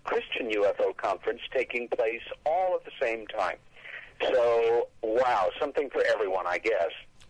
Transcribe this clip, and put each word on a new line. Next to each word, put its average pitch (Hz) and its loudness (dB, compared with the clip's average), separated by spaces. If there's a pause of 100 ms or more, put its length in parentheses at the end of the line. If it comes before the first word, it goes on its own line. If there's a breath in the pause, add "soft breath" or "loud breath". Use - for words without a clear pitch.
Christian 147 -4
U 104 2
F 95 2
O 98 0
conference 107 -4 (140)
taking 120 -4
place 117 -2 (220)
all 180 2
at 165 -2
the 151 -16 (100)
same 113 -2
time. 92 -2 (640 loud breath)
So, 117 4 (140)
wow, 113 2 (100)
something 143 -2
for - 0 (100)
everyone, 95 0
I 87 -2
guess. 85 0 (400)